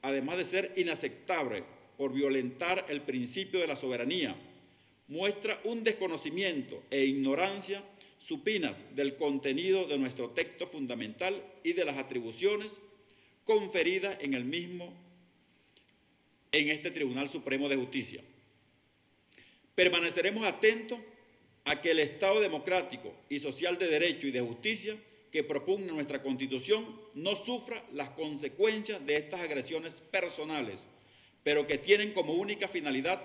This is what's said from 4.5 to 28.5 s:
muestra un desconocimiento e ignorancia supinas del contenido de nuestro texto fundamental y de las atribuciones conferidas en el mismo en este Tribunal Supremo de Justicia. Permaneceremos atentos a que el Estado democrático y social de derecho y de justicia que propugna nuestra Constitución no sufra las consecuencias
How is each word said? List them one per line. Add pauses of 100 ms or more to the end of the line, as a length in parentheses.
muestra
un
desconocimiento
e
ignorancia (360)
supinas (160)
del
contenido
de
nuestro
texto
fundamental (180)
y
de
las
atribuciones (720)
conferidas
en
el
mismo (1600)
en
este
Tribunal
Supremo
de
Justicia. (1500)
Permaneceremos
atentos (680)
a
que
el
Estado
democrático (160)
y
social
de
derecho
y
de
justicia (360)
que
propugna
nuestra
Constitución (280)
no
sufra (100)
las
consecuencias